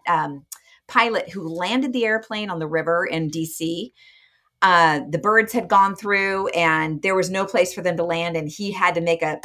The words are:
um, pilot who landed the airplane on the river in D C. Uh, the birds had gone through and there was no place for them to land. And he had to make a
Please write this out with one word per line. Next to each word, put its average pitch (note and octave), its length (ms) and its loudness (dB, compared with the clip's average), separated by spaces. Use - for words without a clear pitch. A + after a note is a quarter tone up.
um, D3+ 360 -2
pilot A3+ 420 2
who F3 180 -10
landed G#3+ 440 -2
the A#3+ 120 0
airplane G#3+ 460 -2
on E3+ 80 -6
the D#3+ 80 -4
river E3 400 0
in D#3+ 220 -2
D D#3+ 180 -4
C. E3 460 -6
Uh, E3 460 6
the D#3 100 -4
birds G#3+ 340 2
had G#3 160 -2
gone G3 260 4
through G3 540 0
and D#3+ 540 0
there F#3+ 120 2
was F#3 160 2
no F#3+ 160 -2
place F#3 260 2
for - 80 -10
them F3 160 0
to E3+ 80 -2
land. E3+ 320 -2
And D3+ 120 -4
he G3+ 240 -6
had F3+ 240 2
to E3+ 40 0
make E3 220 0
a D#3 220 -4